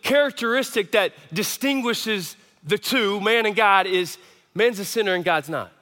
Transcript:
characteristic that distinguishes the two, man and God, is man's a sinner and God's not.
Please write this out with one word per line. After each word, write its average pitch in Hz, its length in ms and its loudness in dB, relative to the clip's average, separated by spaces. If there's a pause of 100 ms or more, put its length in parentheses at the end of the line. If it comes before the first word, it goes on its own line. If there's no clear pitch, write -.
characteristic 247 880 0
that 202 220 2 (200)
distinguishes 220 1000 -4 (280)
the 170 140 -2
two, 208 440 0
man 220 240 2
and 208 100 0
God, 196 320 4
is 180 300 -2 (360)
man's 214 260 2
a 196 60 -8
sinner 202 300 0
and 175 80 -2
God's 156 260 0
not. 127 220 -6 (100)